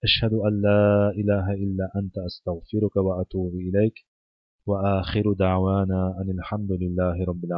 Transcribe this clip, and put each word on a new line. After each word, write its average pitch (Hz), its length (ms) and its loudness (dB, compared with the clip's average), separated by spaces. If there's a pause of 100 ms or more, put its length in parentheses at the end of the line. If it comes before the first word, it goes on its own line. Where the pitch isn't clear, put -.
Ashhadu 110 420 0
an 107 160 2
la 101 200 4 (340)
ilaha 101 400 0
illa 98 300 -4 (100)
anta 98 300 -4
astagfiruka 98 760 -4
va 95 180 2
atubu 90 400 -4
ilayk. 98 360 0 (720)
Va 101 100 0 (160)
akhiru 104 420 0
da'wana 95 640 2 (180)
anil 95 280 -4
hamdulillahi 90 800 -2
rabbil 87 320 -4